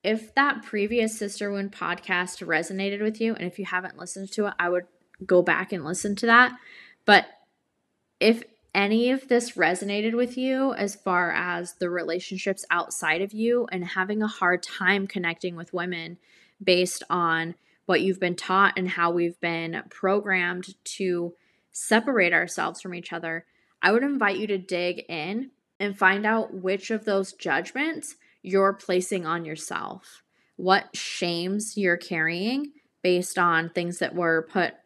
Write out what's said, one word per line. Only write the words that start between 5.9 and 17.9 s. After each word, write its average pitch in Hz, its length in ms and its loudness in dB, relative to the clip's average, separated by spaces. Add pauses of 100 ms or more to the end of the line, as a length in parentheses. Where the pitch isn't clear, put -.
to 233 100 -2
that. 240 260 8 (540)
But 208 200 8 (920)
if 226 240 4 (320)
any 220 380 2
of 269 160 -4
this 240 240 2
resonated 202 640 0
with 247 220 -2
you 262 380 0
as 202 220 -4
far 175 340 0
as 180 440 -4
the 180 140 -4
relationships 180 800 -4
outside 170 520 0
of 202 100 -6
you 233 380 0
and 185 140 -4
having 190 360 -2
a 214 60 2
hard 180 380 0
time 196 420 0
connecting 175 480 -4
with 165 180 -12
women 175 460 -6 (440)
based 180 460 4
on 165 460 2 (320)
what 180 140 6